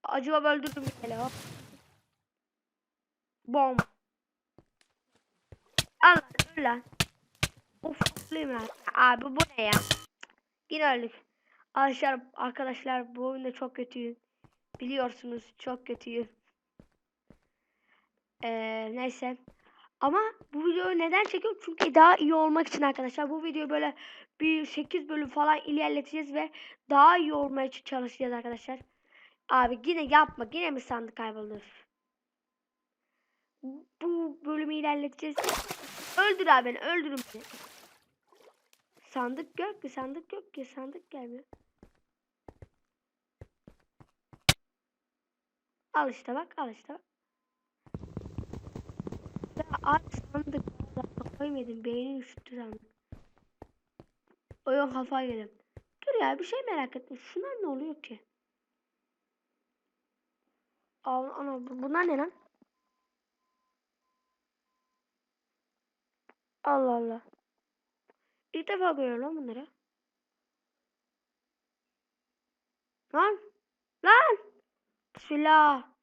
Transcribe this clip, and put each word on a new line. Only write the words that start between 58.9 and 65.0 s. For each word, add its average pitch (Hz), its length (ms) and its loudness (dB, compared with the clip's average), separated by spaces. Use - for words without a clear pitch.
Al-, 262 300 -2
ana, 269 320 -8
bu-, 254 160 -10
bunlar 330 260 0
ne 294 80 2
lan? 311 160 -2